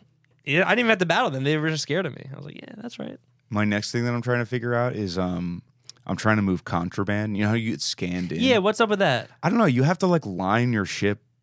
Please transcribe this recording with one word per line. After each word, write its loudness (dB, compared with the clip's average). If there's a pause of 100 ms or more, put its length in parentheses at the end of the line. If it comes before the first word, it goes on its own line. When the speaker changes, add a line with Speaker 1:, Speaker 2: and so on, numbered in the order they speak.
(440)
Speaker 1:
yeah, 2
I 4
didn't 4
even 2
have 2
to 0
battle 2
them. -4
They 2
were -2
just -4
scared -2
of -10
me. -16
I -14
was -14
like, -16
"Yeah, -18
that's -14
right." -12 (300)
Speaker 2:
My 0
next 0
thing 0
that 0
I'm -2
trying 0
to -2
figure -2
out 0
is, -4
um, -4 (440)
I'm -2
trying 4
to 4
move 0
contraband. -2
You 2
know 2
how 2
you -2
get -6
scanned -4
in? -2
Speaker 1:
Yeah, 4
what's 2
up 2
with 0
that? 2 (120)
Speaker 2:
I 2
don't 2
know. 4
You 4
have 2
to, 0
like, 2
line 2
your 0
ship, -2 (200)